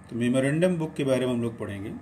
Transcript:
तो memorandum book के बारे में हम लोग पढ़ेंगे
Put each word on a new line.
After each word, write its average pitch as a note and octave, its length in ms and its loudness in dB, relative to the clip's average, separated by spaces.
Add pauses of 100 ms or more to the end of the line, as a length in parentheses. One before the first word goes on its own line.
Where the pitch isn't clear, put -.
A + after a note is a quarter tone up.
तो B2 60 -10
memorandum C3+ 600 2
book D#3 180 -4
के D3+ 100 -2
बारे B2+ 220 2
में B2 80 0
हम A#2+ 80 0
लोग A#2 180 -4
पढ़ेंगे G2+ 300 -6 (120)